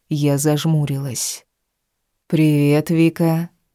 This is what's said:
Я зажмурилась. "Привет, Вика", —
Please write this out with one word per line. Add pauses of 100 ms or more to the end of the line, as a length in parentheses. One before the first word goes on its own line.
Я
зажмурилась. (840)
"Привет,
Вика", — (260)